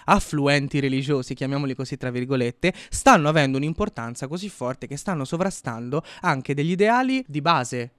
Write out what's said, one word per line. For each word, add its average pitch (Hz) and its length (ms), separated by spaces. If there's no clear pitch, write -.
affluenti 143 720
religiosi, 135 540
chiamiamoli 139 400
così 131 240
tra 127 120
virgolette, 123 600
stanno 185 400
avendo 139 300
un'importanza 139 720
così 180 200
forte 131 380
che 147 100
stanno 151 300
sovrastando 143 760
anche 143 320
degli 147 160
ideali 240 580
di 147 140
base 127 560